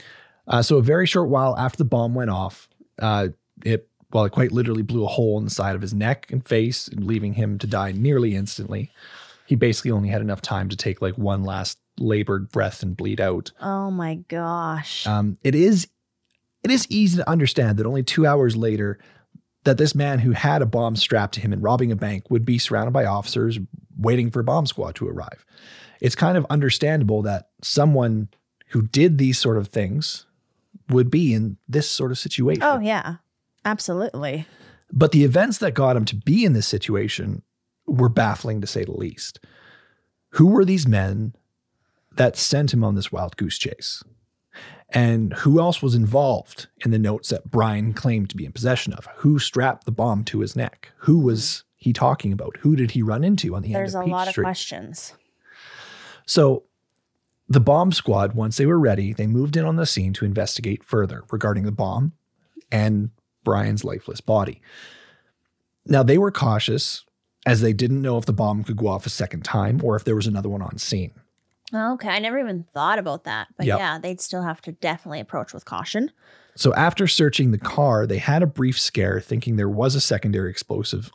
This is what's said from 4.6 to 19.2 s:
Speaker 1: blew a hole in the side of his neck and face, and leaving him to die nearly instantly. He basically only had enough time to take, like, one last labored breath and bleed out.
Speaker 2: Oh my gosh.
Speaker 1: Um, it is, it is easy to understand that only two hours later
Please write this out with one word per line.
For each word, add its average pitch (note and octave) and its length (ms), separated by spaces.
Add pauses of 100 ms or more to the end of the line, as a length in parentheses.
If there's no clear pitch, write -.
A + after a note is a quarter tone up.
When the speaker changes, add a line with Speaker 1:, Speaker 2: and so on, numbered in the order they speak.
Speaker 1:
blew A#2 200
a G2 40
hole A2 280
in A2 80
the G#2 60
side G2 240
of G2 80
his G2 100
neck A2 380
and B2+ 160
face, A#2 400
and G2+ 220
leaving G#2 260
him G#2 240
to - 80
die G2 240
nearly A#2 460
instantly. G2+ 560 (540)
He C#3 100
basically A#2 340
only G2+ 200
had G#2 100
enough G#2 220
time F#2+ 260
to F#2+ 80
take, - 260
like, F#2+ 160
one G2 240
last F#2+ 340 (220)
labored G2+ 540
breath G2+ 320
and F#2 120
bleed G2+ 240
out. F#2+ 300 (100)
Speaker 2:
Oh G3 300
my E3+ 240 (140)
gosh. E3 800
Speaker 1:
Um, G#2 340
it C#3 140
is, F3+ 320 (720)
it A#3 80
is C4 180
easy G3 280
to - 120
understand B2+ 500
that A2 80
only C3 180
two D#3 240
hours C3+ 260
later G#2+ 460 (640)